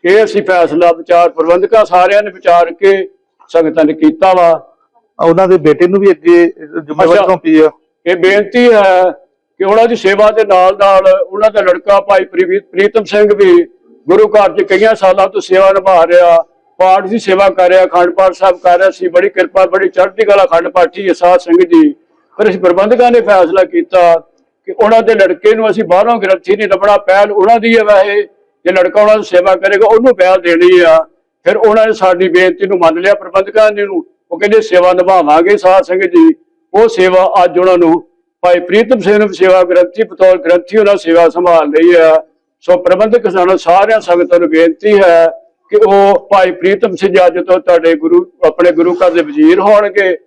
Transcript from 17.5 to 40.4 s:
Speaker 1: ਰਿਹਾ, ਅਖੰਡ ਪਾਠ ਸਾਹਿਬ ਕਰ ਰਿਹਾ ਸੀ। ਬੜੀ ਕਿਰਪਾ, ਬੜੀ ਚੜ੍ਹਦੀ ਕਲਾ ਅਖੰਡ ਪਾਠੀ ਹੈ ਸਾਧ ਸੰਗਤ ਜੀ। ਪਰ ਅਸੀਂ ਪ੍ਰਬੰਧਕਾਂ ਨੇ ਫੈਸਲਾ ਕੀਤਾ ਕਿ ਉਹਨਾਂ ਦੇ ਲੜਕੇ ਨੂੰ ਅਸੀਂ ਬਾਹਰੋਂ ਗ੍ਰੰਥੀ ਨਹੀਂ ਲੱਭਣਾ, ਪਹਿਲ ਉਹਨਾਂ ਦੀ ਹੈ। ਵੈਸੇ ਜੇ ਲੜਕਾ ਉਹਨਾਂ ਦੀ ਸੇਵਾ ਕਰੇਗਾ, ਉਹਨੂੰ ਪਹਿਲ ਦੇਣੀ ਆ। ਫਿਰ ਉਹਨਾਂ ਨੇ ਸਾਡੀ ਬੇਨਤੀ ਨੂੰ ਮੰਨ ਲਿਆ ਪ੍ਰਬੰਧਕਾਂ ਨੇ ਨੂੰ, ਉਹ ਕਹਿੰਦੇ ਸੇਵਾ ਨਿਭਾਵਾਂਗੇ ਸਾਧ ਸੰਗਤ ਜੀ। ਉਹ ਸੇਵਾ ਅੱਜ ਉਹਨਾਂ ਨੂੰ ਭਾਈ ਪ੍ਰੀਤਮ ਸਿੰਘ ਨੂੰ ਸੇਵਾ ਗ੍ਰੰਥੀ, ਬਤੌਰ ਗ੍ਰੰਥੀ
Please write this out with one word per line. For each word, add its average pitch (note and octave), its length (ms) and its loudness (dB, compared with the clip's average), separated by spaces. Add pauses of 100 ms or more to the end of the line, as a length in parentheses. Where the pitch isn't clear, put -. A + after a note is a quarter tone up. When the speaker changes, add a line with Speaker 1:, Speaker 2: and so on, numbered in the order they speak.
Speaker 1:
ਰਿਹਾ, F#3 160 4
ਅਖੰਡ F3 280 -2
ਪਾਠ F#3+ 200 0
ਸਾਹਿਬ F3+ 240 -2
ਕਰ F3 200 0
ਰਿਹਾ F#3+ 140 0
ਸੀ। F3+ 160 -10
ਬੜੀ F3+ 220 0
ਕਿਰਪਾ, F#3 360 -2
ਬੜੀ F#3 240 -4
ਚੜ੍ਹਦੀ F#3+ 360 -4
ਕਲਾ G3 180 2
ਅਖੰਡ E3+ 240 -2
ਪਾਠੀ F#3 400 -4
ਹੈ E3+ 60 -2
ਸਾਧ F3+ 260 0
ਸੰਗਤ F3 280 0
ਜੀ। D#3+ 260 2 (440)
ਪਰ G#3 120 -2
ਅਸੀਂ F#3 100 -4
ਪ੍ਰਬੰਧਕਾਂ G#3+ 520 0
ਨੇ A#3+ 100 2
ਫੈਸਲਾ F#3 420 0
ਕੀਤਾ F3 520 0 (500)
ਕਿ G3 60 -14
ਉਹਨਾਂ A3+ 300 0
ਦੇ A3 120 -2
ਲੜਕੇ G3 420 0
ਨੂੰ A3 140 -4
ਅਸੀਂ G#3 140 -4
ਬਾਹਰੋਂ G#3+ 340 0
ਗ੍ਰੰਥੀ F#3+ 380 -4
ਨਹੀਂ G#3 120 -6
ਲੱਭਣਾ, G3 300 0
ਪਹਿਲ G#3 340 0
ਉਹਨਾਂ G#3+ 280 0
ਦੀ A3+ 180 0
ਹੈ। A3 60 0
ਵੈਸੇ G3+ 380 0 (440)
ਜੇ F3+ 80 -2
ਲੜਕਾ F#3 280 0
ਉਹਨਾਂ G#3+ 160 2
ਦੀ G3+ 60 -6
ਸੇਵਾ F#3 320 0
ਕਰੇਗਾ, F#3+ 320 -2
ਉਹਨੂੰ A#3 280 2
ਪਹਿਲ F#3 260 0
ਦੇਣੀ F3 380 2
ਆ। D#3+ 260 2 (400)
ਫਿਰ G3 120 -2
ਉਹਨਾਂ A3 300 2
ਨੇ G#3+ 60 -4
ਸਾਡੀ F#3 360 -2
ਬੇਨਤੀ F3+ 380 -2
ਨੂੰ F#3 120 -4
ਮੰਨ E3 220 -2
ਲਿਆ G3+ 120 0
ਪ੍ਰਬੰਧਕਾਂ G3 580 -2
ਨੇ G#3 140 -6
ਨੂੰ, F#3 200 -8 (260)
ਉਹ E3+ 80 -12
ਕਹਿੰਦੇ G#3 220 0
ਸੇਵਾ F3+ 320 0
ਨਿਭਾਵਾਂਗੇ F3+ 640 0
ਸਾਧ C#4 260 2
ਸੰਗਤ F#4 220 -4
ਜੀ। E4 280 2 (400)
ਉਹ A3 140 2
ਸੇਵਾ F#3 460 0 (100)
ਅੱਜ E3+ 160 -2
ਉਹਨਾਂ F#3 180 2
ਨੂੰ E3 260 0 (380)
ਭਾਈ F3+ 180 0
ਪ੍ਰੀਤਮ G#3+ 400 -2
ਸਿੰਘ G3+ 180 0
ਨੂੰ G#3 120 0
ਸੇਵਾ F#3 340 0
ਗ੍ਰੰਥੀ, F3+ 400 -2
ਬਤੌਰ F#3 340 0
ਗ੍ਰੰਥੀ F3 400 -2